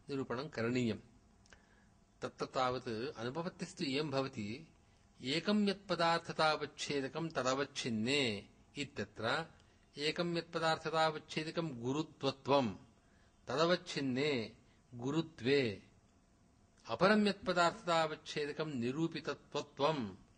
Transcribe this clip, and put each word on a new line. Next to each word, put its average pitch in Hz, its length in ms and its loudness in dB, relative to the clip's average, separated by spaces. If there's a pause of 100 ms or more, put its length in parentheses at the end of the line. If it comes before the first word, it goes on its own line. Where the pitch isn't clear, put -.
(100)
निरूपणं 135 380 -4
करणीयम्। 117 500 0 (1200)
तत्र 135 240 -6
तावत् 127 680 -2
अनुपपत्तिस्तु 165 680 -6
इयं 143 260 0
भवति, 131 580 -4 (540)
एकं 185 460 2
यत्पदार्थतावच्छेदकं 156 1600 0
तदवच्छिन्ने 131 1200 0 (280)
इत्यत्र 135 760 -4 (440)
एकं 170 400 0
यत्पदार्थतावच्छेदकं 160 1500 -2
गुरुत्वत्वं 135 920 0 (720)
तदवच्छिन्ने 139 1080 0 (380)
गुरुत्वे, 131 880 0 (1040)
अपरं 208 400 4
यत्पदार्थतावच्छेदकं 165 1400 0
निरूपितत्वत्वं 143 1500 -2 (220)